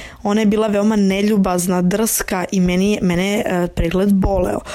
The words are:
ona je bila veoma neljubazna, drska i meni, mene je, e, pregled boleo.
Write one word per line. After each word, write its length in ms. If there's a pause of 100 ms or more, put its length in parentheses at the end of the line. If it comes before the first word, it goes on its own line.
(220)
ona 180
je 60
bila 200
veoma 300
neljubazna, 840
drska 720
i 80
meni, 420
mene 300
je, 140
e, 220
pregled 440
boleo. 480 (140)